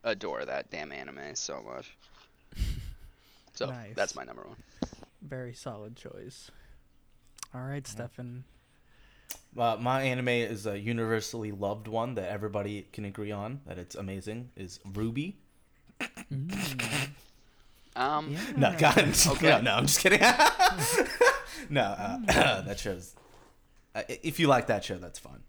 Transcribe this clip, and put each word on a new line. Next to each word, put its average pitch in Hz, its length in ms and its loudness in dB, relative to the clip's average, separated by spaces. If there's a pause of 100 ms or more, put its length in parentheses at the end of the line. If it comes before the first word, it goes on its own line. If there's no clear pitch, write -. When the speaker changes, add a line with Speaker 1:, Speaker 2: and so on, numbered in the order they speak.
Speaker 1:
adore 92 400 -2
that 69 260 -6
damn 78 220 -8
anime 69 420 -12
so 69 260 -8
much. 62 340 -14 (1600)
So, - 140 -4
Speaker 2:
Nice. 123 260 -10
Speaker 1:
that's - 220 -2
my 64 80 -10
number 58 200 -14
one. - 120 -16 (680)
Speaker 2:
Very 127 320 -10
solid 110 420 -12
choice. - 540 -16 (1040)
All 127 80 -10
right, 135 240 -8
Speaker 3:
Yeah. - 60 -14
Speaker 2:
Stefan. 123 540 -12 (1120)
Speaker 3:
Uh, 117 220 2
my 127 240 0
anime 127 260 0
is 113 360 0
a 101 140 -2
universally 113 720 -2
loved 101 380 -2
one 117 260 -2
that 95 140 -2
everybody 104 640 -4
can 110 100 -8
agree 104 280 -6
on, 107 360 -6
that 90 100 -10
it's 90 180 -12
amazing, 104 600 -6
is 95 240 -12 (140)
ruby. 113 440 -2 (640)
Speaker 2:
Mm. 143 1080 -4 (840)
Speaker 1:
Um, 143 360 0
Speaker 2:
Yeah. 151 80 -4 (160)
Speaker 3:
No, 180 220 4
God, 147 200 6
I'm 196 140 6
just, - 180 6
Speaker 1:
Okay. 143 200 4
Speaker 3:
no, 127 120 6
no, 113 140 2
I'm 123 100 4
just 143 140 4
kidding. 190 220 8
<laughs> 381 1500 4
No, 143 140 4
uh, 101 340 -2
<clears throat> 107 80 -6
Speaker 2:
Mm. 101 400 6
Speaker 3:
that 98 140 -6
show's, 92 360 -6 (800)
uh, - 140 -4
i-, 143 140 -6
if 156 160 -2
you 160 80 6
like 127 200 6
that 104 160 2
show, 92 140 -6
that's 87 220 -14
fine. - 300 -18